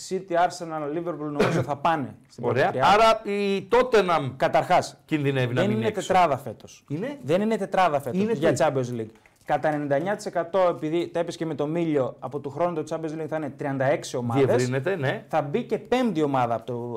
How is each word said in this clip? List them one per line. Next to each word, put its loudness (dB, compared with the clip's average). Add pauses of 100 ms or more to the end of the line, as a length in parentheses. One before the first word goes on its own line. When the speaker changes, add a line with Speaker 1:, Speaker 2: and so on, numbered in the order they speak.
Speaker 1:
City, -6
Arsenal, -2
Liverpool, -6 (140)
νομίζω 0
θα -4
πάνε -2 (140)
στην -14
πρώτη 0
Speaker 2:
Ωραία. 2
Speaker 1:
τριάδα. 4
Speaker 2:
Άρα 6
η -2
Tottenham 4
Speaker 1:
Καταρχάς, 2
Speaker 2:
κινδυνεύει 0
να 0
Speaker 1:
δεν 2
Speaker 2:
μείνει 0
Speaker 1:
είναι 0
Speaker 2:
έξω. -6
Speaker 1:
τετράδα 4
φέτος. -14
Speaker 2:
Είναι; -6
Speaker 1:
Δεν 2
είναι 0
τετράδα 2
φέτος -2
Speaker 2:
Είναι 0
Speaker 1:
για 2
Speaker 2:
τι; 2
Speaker 1:
Champions 0
League. -8 (360)
Κατά 0
ενενήντα 0
εννιά 0
τοις -12
εκατό, -2
επειδή 0
τα -4
είπες -4
και -6
με -4
το -2
Μίλιο, 0
από -8
του -8
χρόνου -2
το -6
Champions -6
League -6
θα -6
είναι -4
τριάντα -2
έξι 0
ομάδες, 2
Speaker 2:
Διευρύνεται, 0
ναι. -4
Speaker 1:
θα 0
μπει -4
και -4
πέμπτη 0
ομάδα 0
από -6
το, -6 (240)